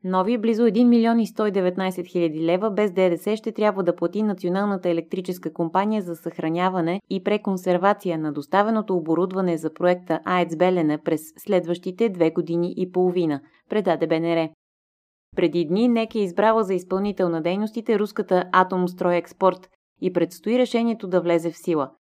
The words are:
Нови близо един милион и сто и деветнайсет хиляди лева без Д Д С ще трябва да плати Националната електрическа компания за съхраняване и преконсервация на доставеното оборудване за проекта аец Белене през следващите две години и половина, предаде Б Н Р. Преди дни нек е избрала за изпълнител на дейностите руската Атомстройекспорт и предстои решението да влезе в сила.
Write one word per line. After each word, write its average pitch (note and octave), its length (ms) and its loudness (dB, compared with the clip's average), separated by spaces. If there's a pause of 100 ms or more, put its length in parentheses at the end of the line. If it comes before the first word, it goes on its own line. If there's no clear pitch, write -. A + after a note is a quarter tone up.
Нови F#3+ 320 0
близо A3+ 280 2
един A#3 220 4
милион A#3 320 4
и G#3 60 2
сто G#3+ 200 -2
и G#3 40 0
деветнайсет F#3 560 -2
хиляди E3 380 -2
лева F#3 260 2
без G3 220 0
Д F#3 180 4
Д E3 80 0
С G#3 180 -2
ще G#3+ 160 -6
трябва G3+ 300 0
да F3 140 0
плати F3+ 260 -2
Националната F#3+ 680 -2
електрическа F3 640 -4
компания F#3+ 500 -2
за E3+ 140 -8
съхраняване F3 840 -2 (100)
и F#3+ 120 -4
преконсервация F#3+ 960 0
на D#3 140 -4
доставеното G3 640 0
оборудване F3 600 0
за D#3 180 -6
проекта F3+ 500 0
аец F3 320 0
Белене E3 420 2
през D#3 220 -2 (160)
следващите F3+ 720 -2
две E3+ 220 0
години E3+ 460 -2
и F#3 140 -4
половина, F3 500 0 (280)
предаде E3+ 380 0
Б D#3+ 140 0
Н E3 160 0
Р. D#3+ 120 0 (880)
Преди E3+ 300 2
дни G#3+ 220 2
нек A3+ 260 0
е A3+ 40 -2
избрала G#3 460 2
за F#3+ 100 -2
изпълнител F#3 540 -2
на E3 140 -2
дейностите G#3+ 560 -2
руската F#3+ 540 0
Атомстройекспорт F3+ 1160 0 (300)
и F3+ 120 -2
предстои F3 460 -2
решението A#3 480 0
да F3+ 140 2
влезе E3+ 300 0
в D#3+ 60 -16
сила. D3+ 340 -2 (160)